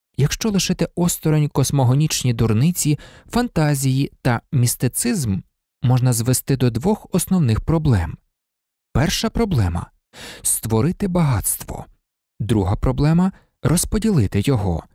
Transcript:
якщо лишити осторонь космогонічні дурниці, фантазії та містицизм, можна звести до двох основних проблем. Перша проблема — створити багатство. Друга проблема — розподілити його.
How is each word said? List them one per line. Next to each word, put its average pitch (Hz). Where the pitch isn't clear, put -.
якщо 147
лишити 180
осторонь 156
космогонічні 135
дурниці, 120
фантазії 147
та 117
містицизм, 123
можна 127
звести 123
до 123
двох 147
основних 170
проблем. 147
Перша 165
проблема — 113
створити 123
багатство. 151
Друга 101
проблема — 151
розподілити 156
його. 98